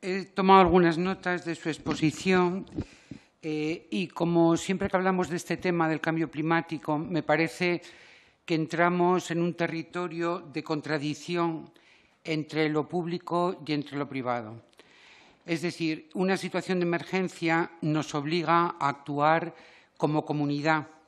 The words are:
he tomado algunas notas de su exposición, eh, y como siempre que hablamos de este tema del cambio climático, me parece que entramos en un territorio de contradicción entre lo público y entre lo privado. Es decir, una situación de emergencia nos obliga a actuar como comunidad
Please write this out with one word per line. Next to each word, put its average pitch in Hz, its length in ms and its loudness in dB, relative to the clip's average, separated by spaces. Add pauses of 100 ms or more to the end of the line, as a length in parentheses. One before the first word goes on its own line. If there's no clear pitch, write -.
he 190 240 -4
tomado 190 360 8
algunas 170 360 6
notas 180 480 -2
de 165 100 -4
su 165 140 -8
exposición, 175 960 0 (760)
eh, 156 500 -4
y 196 160 -2
como 170 500 4
siempre 196 320 -2
que 190 80 2
hablamos 180 320 2
de 170 80 -4
este 165 200 -4
tema 170 320 0
del 156 100 0
cambio 160 320 -2
climático, 160 680 -2
me 156 260 -2
parece 165 580 0 (640)
que 170 100 0
entramos 175 760 2
en 170 100 0
un 175 140 -2
territorio 170 840 -4
de 156 240 -10
contradicción 151 1080 -4 (520)
entre 156 460 -2
lo 151 180 0
público 175 800 -2
y 151 80 -2
entre 143 240 -4
lo 143 100 -4
privado. 120 540 -6 (840)
Es 170 160 -4
decir, 160 520 -4
una 190 240 0
situación 180 420 -2
de 175 60 2
emergencia 170 840 0 (100)
nos 156 340 -2
obliga 165 640 2
a 139 100 0
actuar 151 640 0 (440)
como 151 280 0
comunidad 147 640 0 (200)